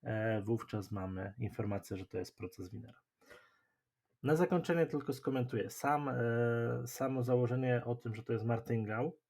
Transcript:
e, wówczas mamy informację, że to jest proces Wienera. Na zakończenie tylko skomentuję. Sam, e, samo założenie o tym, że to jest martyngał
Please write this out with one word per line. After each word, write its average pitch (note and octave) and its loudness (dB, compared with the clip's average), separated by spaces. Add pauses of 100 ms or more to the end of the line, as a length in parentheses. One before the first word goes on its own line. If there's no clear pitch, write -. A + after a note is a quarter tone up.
e, A2 0
wówczas G#2+ -2
mamy F#2+ -6
informację, G#2 -4
że F#2+ -8
to - -6
jest F#2 -8
proces F#2 -10
Wienera. - -16 (1200)
Na D3 4
zakończenie E3+ 4
tylko D3 -2
skomentuję. B2+ 0
Sam, D3 0
e, B2+ -2 (720)
samo C3 -2
założenie B2 4
o A#2+ 0
tym, A#2+ -6
że A2+ -10
to - -2
jest A2 0
martyngał A#2 0 (120)